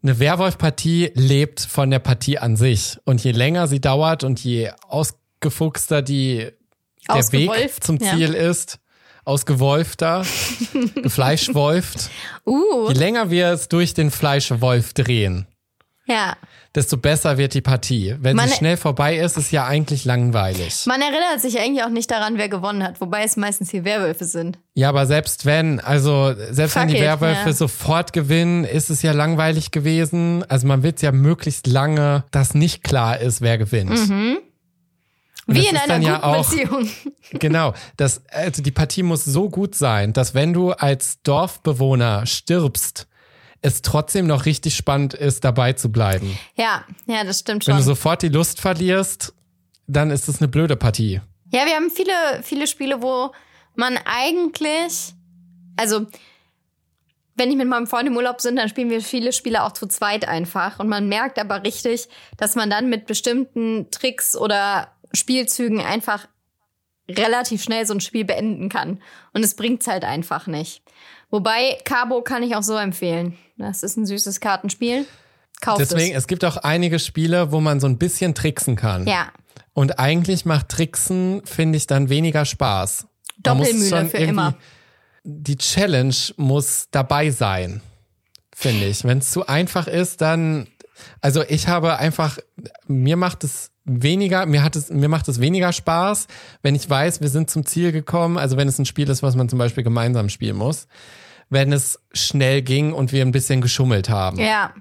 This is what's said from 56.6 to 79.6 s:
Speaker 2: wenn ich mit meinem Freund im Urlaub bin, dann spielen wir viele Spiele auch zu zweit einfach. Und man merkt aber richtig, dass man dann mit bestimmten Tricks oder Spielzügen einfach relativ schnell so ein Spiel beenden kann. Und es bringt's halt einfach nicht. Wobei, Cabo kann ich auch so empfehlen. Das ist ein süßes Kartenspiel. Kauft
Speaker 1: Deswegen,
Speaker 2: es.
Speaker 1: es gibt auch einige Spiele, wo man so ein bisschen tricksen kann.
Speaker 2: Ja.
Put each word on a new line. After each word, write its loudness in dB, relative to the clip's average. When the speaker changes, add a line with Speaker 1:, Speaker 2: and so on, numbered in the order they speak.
Speaker 2:
wenn 0
ich 2
mit 0
meinem -2
Freund -2
im 0
Urlaub -2
bin, -2
dann 0
spielen -4
wir -2
viele -4
Spiele -2
auch -4
zu -10
zweit -4
einfach. -4
Und -4
man -2
merkt -2
aber -6
richtig, -4
dass -2
man 0
dann 0
mit -4
bestimmten -4
Tricks -4
oder -2
Spielzügen -2
einfach -4
relativ 0
schnell -2
so -4
ein -2
Spiel -4
beenden -4
kann. -6
Und 0
es 0
bringt's -2
halt -4
einfach -6
nicht. -8
Wobei, 0
Cabo -2
kann -4
ich -2
auch -2
so -2
empfehlen. -4
Das -8
ist -6
ein -2
süßes -6
Kartenspiel. -4
Kauft 0
Speaker 1:
Deswegen, 2
Speaker 2:
es. -2
Speaker 1:
es -6
gibt -2
auch -2
einige 0
Spiele, 0
wo 2
man 2
so 2
ein 2
bisschen 0
tricksen -2
kann. 0
Speaker 2:
Ja. -2